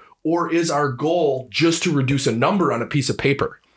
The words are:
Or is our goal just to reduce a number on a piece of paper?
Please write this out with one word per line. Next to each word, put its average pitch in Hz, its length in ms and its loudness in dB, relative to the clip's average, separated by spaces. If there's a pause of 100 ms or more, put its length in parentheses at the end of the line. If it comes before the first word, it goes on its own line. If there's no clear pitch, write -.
(220)
Or 165 300 -2
is 165 180 0
our 143 200 0
goal 147 600 0
just 165 340 0
to 180 80 2
reduce 135 340 0
a 123 60 2
number 143 400 2
on 117 100 -2
a 113 40 -4
piece 139 220 -2
of 123 80 -2
paper? - 440 -2 (160)